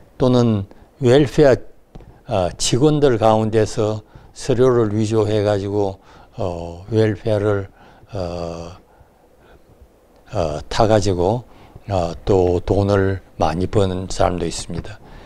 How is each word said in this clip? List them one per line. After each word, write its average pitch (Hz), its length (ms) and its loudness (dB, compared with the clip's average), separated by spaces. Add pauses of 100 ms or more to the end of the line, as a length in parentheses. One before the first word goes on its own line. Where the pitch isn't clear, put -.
(180)
또는 120 480 2 (340)
웰페어, 135 540 4 (720)
어, 95 220 -2 (100)
직원들 139 600 2
가운데서 110 840 0 (320)
서류를 120 600 0
위조해가지고, 104 1040 0 (360)
어, 87 540 -8
웰페어를, 107 800 0 (440)
어, 85 600 -10 (1600)
어, 78 240 -4 (100)
타가지고, 104 760 2 (440)
어, 87 240 -2 (120)
또 90 420 2
돈을 98 560 2 (140)
많이 85 300 -2
버는 95 440 -2
사람도 90 340 0
있습니다. - 560 -10 (260)